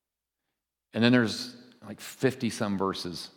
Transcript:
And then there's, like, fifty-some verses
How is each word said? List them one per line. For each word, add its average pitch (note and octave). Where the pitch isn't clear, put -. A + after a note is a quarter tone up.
And A2+
then A#2+
there's, A#2
like, -
fifty-some G#2+
verses F2+